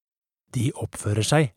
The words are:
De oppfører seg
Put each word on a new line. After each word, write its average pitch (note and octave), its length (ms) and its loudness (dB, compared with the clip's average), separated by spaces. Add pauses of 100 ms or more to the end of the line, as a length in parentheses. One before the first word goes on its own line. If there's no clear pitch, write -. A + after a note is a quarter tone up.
(540)
De B2 180 0
oppfører G#2 560 -2
seg D3 300 4